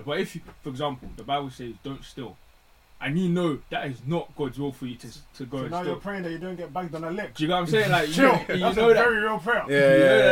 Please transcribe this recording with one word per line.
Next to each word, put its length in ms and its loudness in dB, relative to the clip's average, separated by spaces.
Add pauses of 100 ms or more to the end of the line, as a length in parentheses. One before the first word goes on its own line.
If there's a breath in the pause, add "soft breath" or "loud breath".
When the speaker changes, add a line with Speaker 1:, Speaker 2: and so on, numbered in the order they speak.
Speaker 1:
But 160 -4
if 160 -6
you, 60 -14 (220)
for 60 -10
example, 460 -8
the 80 -16
Bible 280 -4
says, 320 -14
"Don't 200 -12
steal," 320 -14 (640)
and 200 -4
you 100 0
know 300 -2 (100)
that 180 -6
is 200 -12
not 280 -6
God's 240 -6
will 120 -6
for 160 -12
you 80 -12
to, 120 -18 (280)
to 100 -14
go 120 -10
Speaker 2:
So 60 -6
Speaker 1:
and 80 -8
Speaker 2:
now 100 -6
Speaker 1:
steal. 100 -6
Speaker 2:
you're 100 -8
praying 220 -8
that 80 -8
you 80 -10
don't 160 -10
get 180 -12
bagged 220 -8
on 80 -10
a 80 -8
lick. 240 -8
Speaker 1:
Do 80 -6
you 60 0
know 60 2
what 60 0
I'm 60 -4
saying? 240 2
Like, 160 2
you, 80 -4
Speaker 2:
Chill. 340 4
Speaker 1:
you 100 -2
Speaker 2:
That's 160 0
Speaker 1:
know 140 4
Speaker 2:
a 60 10
Speaker 1:
that 80 4
Speaker 2:
very 180 2
real 180 -2
prayer. 300 -2
Speaker 3:
Yeah, 80 2
Speaker 1:
you 220 6
know 40 8
Speaker 3:
yeah, 140 8
Speaker 1:
that 140 8